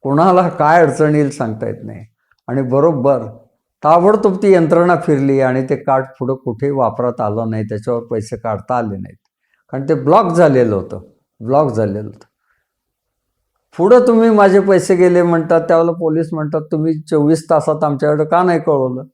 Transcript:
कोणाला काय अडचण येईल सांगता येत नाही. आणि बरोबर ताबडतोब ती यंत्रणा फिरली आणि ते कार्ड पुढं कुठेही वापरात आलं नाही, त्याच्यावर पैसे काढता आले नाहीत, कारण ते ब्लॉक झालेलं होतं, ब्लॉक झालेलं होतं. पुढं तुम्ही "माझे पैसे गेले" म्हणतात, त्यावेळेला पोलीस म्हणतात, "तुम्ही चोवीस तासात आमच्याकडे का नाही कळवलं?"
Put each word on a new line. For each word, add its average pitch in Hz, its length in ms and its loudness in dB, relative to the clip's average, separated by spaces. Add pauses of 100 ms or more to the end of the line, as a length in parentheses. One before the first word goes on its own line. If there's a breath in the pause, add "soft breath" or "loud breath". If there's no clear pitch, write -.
कोणाला 175 460 2
काय 160 320 2
अडचण 151 340 2
येईल 147 140 0
सांगता 110 380 -8
येत 107 160 -10
नाही. 110 220 -16 (420)
आणि 135 140 -4
बरोबर 135 640 0 (580)
ताबडतोब 185 600 2
ती 196 100 4
यंत्रणा 170 420 2
फिरली 139 440 0
आणि 131 300 0
ते 143 60 0
कार्ड 135 300 -2 (140)
पुढं 131 160 -4
कुठेही 127 360 -6
वापरात 123 500 -2
आलं 110 280 -4
नाही, 110 140 -6
त्याच्यावर 107 400 -6
पैसे 113 340 -8
काढता 113 400 -6
आले 107 200 -6
नाहीत, 95 200 -16 (560)
कारण 139 160 -8
ते 156 40 2
ब्लॉक 165 400 2
झालेलं 131 420 2
होतं, 95 260 -8 (400)
ब्लॉक 135 300 0
झालेलं 107 360 -4
होतं. - 180 -20 (1500)
पुढं 240 300 6
तुम्ही 226 220 4
"माझे 202 300 4
पैसे 190 360 2
गेले" 175 280 4
म्हणतात, 165 380 0
त्यावेळेला 170 300 2
पोलीस 165 420 -4
म्हणतात, 151 280 -4 (100)
"तुम्ही 160 300 -2
चोवीस 156 480 0
तासात 156 340 0
आमच्याकडे 151 420 -2
का 170 180 0
नाही 170 160 0
कळवलं?" 131 440 -2 (100)